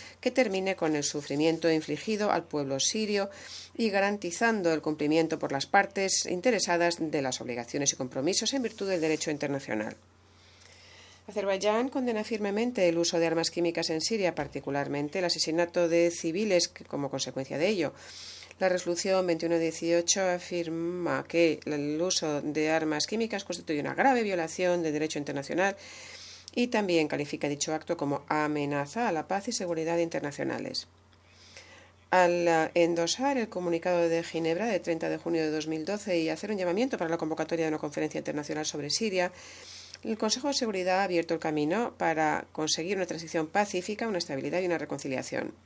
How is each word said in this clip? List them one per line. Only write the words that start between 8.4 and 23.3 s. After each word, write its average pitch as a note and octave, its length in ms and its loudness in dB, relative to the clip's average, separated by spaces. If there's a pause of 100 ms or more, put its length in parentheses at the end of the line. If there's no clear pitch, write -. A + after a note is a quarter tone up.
en C4+ 80 0
virtud G#3 260 -4
del F3+ 140 0
derecho D#3 280 0
internacional. C#3 680 -4 (1300)
Azerbaiyán G#3 640 2
condena A#3+ 340 -2
firmemente G#3 640 2
el E3 80 4
uso E3+ 220 2
de E3 80 4
armas E3 240 2
químicas E3+ 400 0
en D#3+ 100 0
Siria, F#3 340 0
particularmente C#3+ 840 -4
el F3+ 80 0
asesinato E3+ 640 0
de E3+ 200 6
civiles F3 580 0
que, - 160 -18
como C#3 260 -4
consecuencia C3+ 480 -4
de E3 100 4
ello. F3+ 240 0 (680)
La F#3 80 4
resolución F3+ 580 2
veintiuno E3+ 320 2
dieciocho E3+ 640 2
afirma E3+ 1040 -2
que E3 380 4
el D3 360 -2
uso E3 400 0
de D3+ 300 0
armas D#3 380 0
químicas A3 340 -2